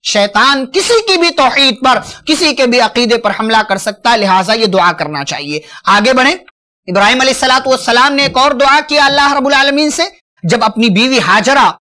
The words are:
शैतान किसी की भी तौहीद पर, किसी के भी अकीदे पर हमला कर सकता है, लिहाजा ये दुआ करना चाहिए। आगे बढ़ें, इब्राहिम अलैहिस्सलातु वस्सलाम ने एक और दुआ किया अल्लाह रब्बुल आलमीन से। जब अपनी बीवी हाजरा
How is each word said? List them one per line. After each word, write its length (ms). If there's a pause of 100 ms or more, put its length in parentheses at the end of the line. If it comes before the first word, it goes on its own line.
शैतान 580
किसी 360
की 160
भी 140
तौहीद 440
पर, 240 (280)
किसी 260
के 140
भी 120
अकीदे 380
पर 140
हमला 320
कर 160
सकता 320
है, 80
लिहाजा 340
ये 140
दुआ 260
करना 320
चाहिए। 400 (220)
आगे 260
बढ़ें, 260 (500)
इब्राहिम 320
अलैहिस्सलातु 500
वस्सलाम 420
ने 120
एक 120
और 160
दुआ 280
किया 240
अल्लाह 300
रब्बुल 200
आलमीन 360
से। 220 (340)
जब 180
अपनी 240
बीवी 300
हाजरा 680